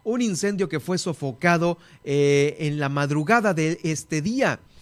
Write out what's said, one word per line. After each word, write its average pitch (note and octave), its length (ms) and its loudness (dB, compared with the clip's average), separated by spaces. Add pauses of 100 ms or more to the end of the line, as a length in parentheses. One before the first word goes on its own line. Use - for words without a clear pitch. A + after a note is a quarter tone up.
un A#3+ 180 -2
incendio G3 460 -2
que D#3 140 -4
fue F3+ 160 -4
sofocado, E3+ 800 0 (260)
eh, C#3+ 560 2
en D3 180 -2
la C#3+ 120 -2
madrugada D3+ 640 2
de D#3+ 300 -2
este D#3 380 -4
día. G#3+ 380 0 (220)